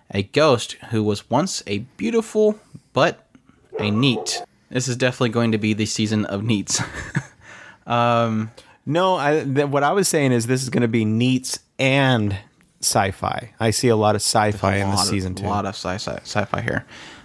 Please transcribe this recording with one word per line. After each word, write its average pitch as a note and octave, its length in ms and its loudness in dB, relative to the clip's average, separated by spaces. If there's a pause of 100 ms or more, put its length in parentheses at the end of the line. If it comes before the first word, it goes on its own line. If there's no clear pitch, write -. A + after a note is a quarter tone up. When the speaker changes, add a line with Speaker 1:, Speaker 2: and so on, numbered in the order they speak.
(120)
Speaker 1:
a G2+ 100 -2
ghost C3+ 520 2 (160)
who A2 120 0
was G#2 260 -2
once D3+ 380 -2
a G2+ 120 -4 (180)
beautiful G#3+ 600 0 (360)
but - 340 0 (540)
a G#2+ 100 0
neet. A2+ 500 0 (300)
This B2+ 160 -2
is B2 100 -4
definitely B2+ 340 0
going A#2 200 2
to A2 80 0
be G#2+ 140 0
the G#2+ 120 0
season G#2+ 420 0
of G2+ 160 -4
neets. G#2 380 -2 (480)
<laughs> - 40 -20 (560)
Um, A#2 640 0 (340)
Speaker 2:
No, F3+ 320 2
I, D3 280 0
th-, C#3 220 0
what C#3 160 0
I D3 100 2
was F#3+ 160 2
saying C#3+ 220 2
is A#2+ 160 2
this B2+ 160 0
is B2+ 80 -6
gonna B2 180 2
be A2+ 160 2
neets B2 540 0 (200)
and B2+ 580 2 (440)
sci-fi. - 800 -2
I A2+ 120 2
see B2 180 2
a A2+ 80 6
lot G#2+ 180 4
of G2+ 80 0
sci-fi G#2 540 2
in G2 140 0
this G2 40 0
Speaker 1:
a - 20 0
lot F#2 60 2
of, G2 60 0
Speaker 2:
season F#2 260 -4
two. G2 120 -6
Speaker 1:
a - 20 -2
lot G#2 180 -2
of G2 80 -6
sci-, F2+ 200 -6
sci-, - 280 -8
sci-fi - 400 -4
here. - 240 -4 (380)